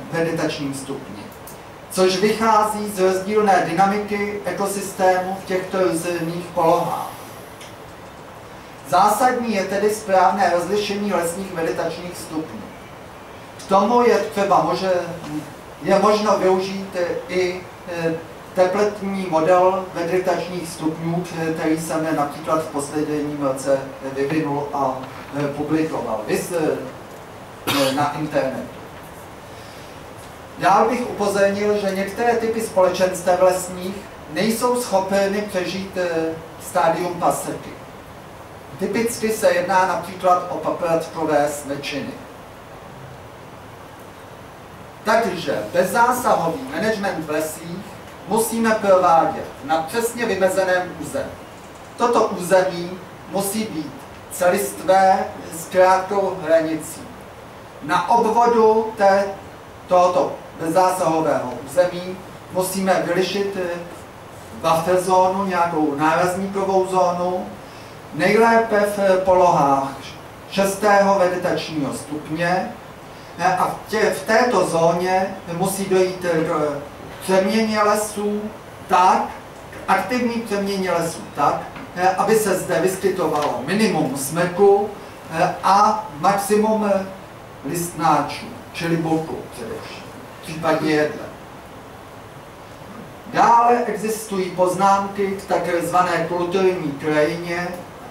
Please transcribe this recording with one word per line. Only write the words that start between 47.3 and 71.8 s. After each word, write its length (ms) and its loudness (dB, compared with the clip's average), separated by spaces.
lesích 560 -6
musíme 420 2
provádět 760 4
na 180 0
přesně 440 -4
vymezeném 720 2
území. 300 -6
Toto 300 2
území 640 0
musí 320 -2
být 280 -8
celistvé 920 4
s 160 -10
krátkou 680 4
hranicí. 540 2
Na 280 0
obvodu 840 4
té, 280 6
tohoto 440 4
bezzásahového 920 2
území 460 0
musíme 540 0
vylišit, 500 0
eh, 220 -4
buffer 380 2
zónu, 440 4
nějakou 500 0
nárazníkovou 960 0
zónu, 560 0
nejlépe 640 4
v 280 4
polohách 720 4
šestého 680 4
vegetačního 760 0